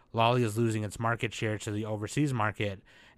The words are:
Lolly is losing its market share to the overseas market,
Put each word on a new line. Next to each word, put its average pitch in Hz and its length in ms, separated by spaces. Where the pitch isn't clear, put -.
Lolly 117 300
is 107 160
losing 110 260
its 101 160
market 113 320
share 107 260
to - 120
the 107 160
overseas 110 480
market, 104 480